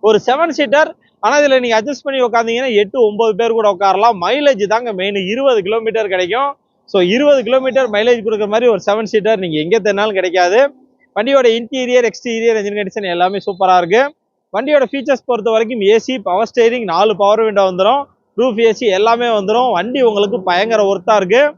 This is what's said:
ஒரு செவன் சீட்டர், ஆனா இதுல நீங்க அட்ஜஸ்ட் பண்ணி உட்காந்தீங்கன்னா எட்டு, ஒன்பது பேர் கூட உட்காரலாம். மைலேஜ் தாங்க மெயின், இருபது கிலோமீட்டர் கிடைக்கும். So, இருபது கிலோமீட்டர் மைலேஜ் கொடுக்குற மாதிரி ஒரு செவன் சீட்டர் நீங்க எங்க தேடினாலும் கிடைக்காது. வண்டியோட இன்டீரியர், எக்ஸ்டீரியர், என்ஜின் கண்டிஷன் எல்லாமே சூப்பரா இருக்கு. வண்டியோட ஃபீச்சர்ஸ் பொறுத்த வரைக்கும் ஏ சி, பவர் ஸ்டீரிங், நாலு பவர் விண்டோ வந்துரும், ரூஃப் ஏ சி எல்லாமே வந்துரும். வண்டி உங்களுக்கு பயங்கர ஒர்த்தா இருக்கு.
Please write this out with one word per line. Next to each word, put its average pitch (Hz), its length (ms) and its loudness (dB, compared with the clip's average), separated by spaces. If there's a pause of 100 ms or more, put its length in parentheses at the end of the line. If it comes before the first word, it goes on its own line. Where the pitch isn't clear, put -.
ஒரு 214 180 4
செவன் 302 320 0
சீட்டர், 294 320 2 (340)
ஆனா 233 160 2
இதுல 269 220 2
நீங்க 233 160 0
அட்ஜஸ்ட் 262 280 -6
பண்ணி 269 200 -4
உட்காந்தீங்கன்னா 233 440 -2 (100)
எட்டு, 208 160 -2 (100)
ஒன்பது 208 320 0
பேர் 233 200 0
கூட 208 160 2
உட்காரலாம். 202 500 2
மைலேஜ் 254 480 0
தாங்க 233 260 -2
மெயின், 202 200 -4 (140)
இருபது 247 340 0
கிலோமீட்டர் 220 460 -2
கிடைக்கும். 196 380 -2 (420)
So, 202 60 0 (160)
இருபது 277 320 4
கிலோமீட்டர் 262 480 0
மைலேஜ் 226 320 2
கொடுக்குற 214 280 -2
மாதிரி 240 200 2
ஒரு 180 140 -4
செவன் 214 240 -2
சீட்டர் 214 320 0
நீங்க 160 200 -4
எங்க 180 120 0 (100)
தேடினாலும் 202 320 0
கிடைக்காது. 180 420 2 (560)
வண்டியோட 247 320 2 (100)
இன்டீரியர், 247 520 0
எக்ஸ்டீரியர், 226 500 -2
என்ஜின் 202 200 -6
கண்டிஷன் 196 340 -6
எல்லாமே 185 340 -2
சூப்பரா 185 340 2
இருக்கு. 196 200 2 (540)
வண்டியோட 269 360 0
ஃபீச்சர்ஸ் 269 380 -4
பொறுத்த 226 260 -2
வரைக்கும் 226 340 -2
ஏ 220 60 4 (100)
சி, 262 80 -4 (140)
பவர் 202 240 -2
ஸ்டீரிங், 233 420 0
நாலு 208 180 2 (100)
பவர் 214 260 2
விண்டோ 202 220 2
வந்துரும், 202 320 0 (380)
ரூஃப் 233 280 0
ஏ 220 120 2
சி 247 60 -2 (140)
எல்லாமே 233 380 2
வந்துரும். 220 380 0
வண்டி 247 340 -2
உங்களுக்கு 202 300 -2 (100)
பயங்கர 214 320 0 (100)
ஒர்த்தா 196 300 0
இருக்கு. 214 200 2 (160)